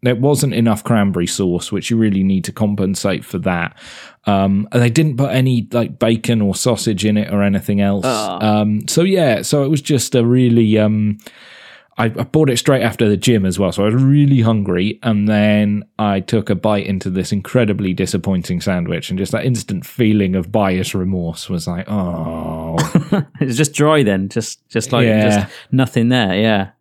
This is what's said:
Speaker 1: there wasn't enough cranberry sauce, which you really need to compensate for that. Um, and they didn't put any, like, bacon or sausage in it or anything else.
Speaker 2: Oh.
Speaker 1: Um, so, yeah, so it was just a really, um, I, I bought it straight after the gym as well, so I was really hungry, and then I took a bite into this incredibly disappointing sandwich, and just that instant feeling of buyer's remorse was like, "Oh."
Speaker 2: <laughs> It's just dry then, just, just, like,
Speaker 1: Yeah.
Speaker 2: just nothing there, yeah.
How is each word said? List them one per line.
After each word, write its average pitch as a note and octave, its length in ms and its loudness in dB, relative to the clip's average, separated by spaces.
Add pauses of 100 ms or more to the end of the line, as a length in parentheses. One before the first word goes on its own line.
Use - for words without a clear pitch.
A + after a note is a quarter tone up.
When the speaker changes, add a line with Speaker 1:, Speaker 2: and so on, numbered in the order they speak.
Speaker 1:
there B2 140 2
wasn't C#3 380 2
enough A#2 280 2
cranberry G2+ 440 0
sauce, F2 440 -2
which G2 200 -6
you A#2 60 0
really G#2 260 2
need F#2+ 220 0
to - 80 -8
compensate G2 720 -2
for - 140 -8
that. F2 380 -4 (500)
Um, G3 460 2
and B2 100 2
they A#2+ 80 4
didn't D3+ 260 2
put C3+ 140 0
any, B2+ 400 0
like, - 280 -4
bacon A2+ 440 0
or G2 120 0
sausage G#2+ 500 -2
in G#2+ 120 2
it G#2 160 -2
or G2+ 100 0
anything G2+ 380 0
else. G2+ 260 0
Speaker 2:
Oh. G#2+ 340 -2
Speaker 1:
Um, G#2+ 480 0
so, - 140 0
yeah, F3 400 2
so D3 200 0
it C3+ 60 0
was D3+ 140 2
just - 320 -2
a A#2+ 120 4
really, A#2 520 4
um, G#2+ 400 2 (800)
I, A#2 80 2
I - 20 2 (160)
bought D#3 260 2
it A#2 80 0
straight C3+ 240 2
after A2+ 260 2
the G#2 80 4
gym G2+ 300 2
as F2+ 120 -2
well, F#2+ 140 0
so G2 120 -2
I - 20 2
was A#2 160 2
really C#3 400 4
hungry, G2+ 600 0
and G#2 260 0
then G#2 560 2 (140)
I G2+ 220 0
took G#2+ 300 -2
a G#2 40 2
bite G2+ 320 0
into G2 220 -4
this F#2 240 -4
incredibly G2+ 640 0
disappointing F2+ 680 -2
sandwich, F2 480 -4
and F#2 100 -4
just F#2+ 140 -4
that - 140 -2
instant G#2+ 400 -4
feeling G#2+ 480 0
of F#2 180 -4
buyer's F#2+ 420 0
remorse F#2 540 -4
was F2 180 -6
like, F2 220 -8
"Oh." D#2+ 880 -6 (540)
Speaker 2:
<laughs> - 100 -10
It's B2+ 160 -2
just D3 160 0
dry D3+ 300 2
then, G2 260 0
just, - 400 -8
just, - 240 -4
like, B2 140 2
Speaker 1:
Yeah. G#2+ 160 4 (220)
Speaker 2:
just - 80 -14 (200)
nothing B2 380 2
there, A2+ 280 2
yeah. G#2 320 2 (100)